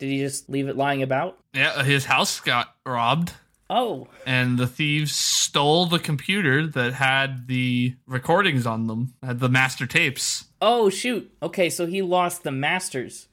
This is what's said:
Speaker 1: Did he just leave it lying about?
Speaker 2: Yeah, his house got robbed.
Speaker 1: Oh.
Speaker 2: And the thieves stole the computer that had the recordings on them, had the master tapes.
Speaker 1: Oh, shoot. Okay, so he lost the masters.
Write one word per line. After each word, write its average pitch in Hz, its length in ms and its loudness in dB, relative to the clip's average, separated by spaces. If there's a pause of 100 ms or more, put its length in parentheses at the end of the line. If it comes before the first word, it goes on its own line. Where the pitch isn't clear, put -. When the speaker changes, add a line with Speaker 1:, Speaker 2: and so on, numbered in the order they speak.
Speaker 1:
Did 135 80 -6
he 135 100 -2
just 139 320 -6
leave 139 160 -2
it 143 100 -4
lying 139 280 0
about? 135 340 -2 (160)
Speaker 2:
Yeah, 139 300 0
his 139 220 2
house - 340 2
got 120 340 0 (100)
robbed. 131 480 0 (380)
Speaker 1:
Oh. 185 380 -2 (180)
Speaker 2:
And 127 320 2
the 123 80 2
thieves 147 480 0
stole 156 720 2
the 170 120 2
computer 160 680 0
that 127 260 -2
had 131 540 0
the 127 480 0 (120)
recordings 135 600 2
on 113 200 -2
them, 113 360 -4
had 123 180 -6
the 127 80 2
master 131 380 2
tapes. - 580 0 (160)
Speaker 1:
Oh, 220 300 4
shoot. 214 420 -4 (100)
Okay, 170 280 0
so 170 160 -2
he 190 160 -2
lost 180 400 0
the 151 100 -6
masters. 139 800 -4